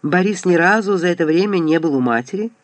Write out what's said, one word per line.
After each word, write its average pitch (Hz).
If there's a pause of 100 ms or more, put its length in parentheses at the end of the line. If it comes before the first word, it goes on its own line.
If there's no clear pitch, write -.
Борис 185
ни 180
разу 190
за 175
это 170
время 185
не 160
был 156
у 131
матери? 127 (120)